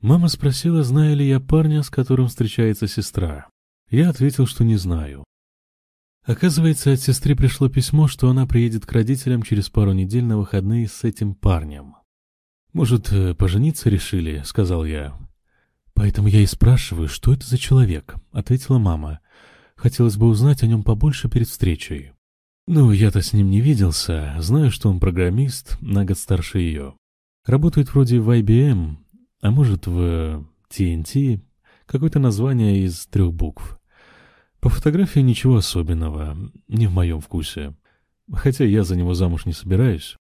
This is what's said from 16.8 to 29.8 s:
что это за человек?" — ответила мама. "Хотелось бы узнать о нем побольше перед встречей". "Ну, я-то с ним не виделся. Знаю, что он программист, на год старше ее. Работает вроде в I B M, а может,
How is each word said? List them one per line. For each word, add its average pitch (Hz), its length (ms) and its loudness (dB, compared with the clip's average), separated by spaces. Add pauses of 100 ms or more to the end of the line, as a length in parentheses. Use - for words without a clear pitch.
что - 260 0
это 131 140 -4
за 127 100 -2
человек?" — 113 580 0 (160)
ответила 131 460 -2
мама. 78 440 -2 (540)
"Хотелось 120 420 0
бы 113 100 4
узнать 120 360 2
о 113 40 2
нем 110 160 2
побольше 117 460 0
перед 117 180 0
встречей". 78 640 -6 (560)
"Ну, 147 240 4
я-то 101 300 2
с - 100 -6
ним 101 180 2
не 98 120 2
виделся. 85 800 0
Знаю, 123 300 2
что - 200 -2
он 92 100 0
программист, 95 800 -2
на 101 240 -2
год 95 160 -2
старше - 400 -4
ее. 78 380 -6 (480)
Работает 147 480 2
вроде 123 260 4
в 110 100 0
I 120 120 4
B 117 300 4
M, 80 340 -4 (360)
а 104 80 0
может, 120 380 2